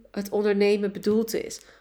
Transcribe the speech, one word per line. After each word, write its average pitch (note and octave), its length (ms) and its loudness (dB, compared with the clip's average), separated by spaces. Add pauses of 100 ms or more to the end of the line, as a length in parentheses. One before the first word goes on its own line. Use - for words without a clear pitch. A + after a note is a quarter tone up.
(120)
het G3+ 180 -8
ondernemen G3+ 600 2
bedoeld G#3+ 420 0
is. - 280 -6 (200)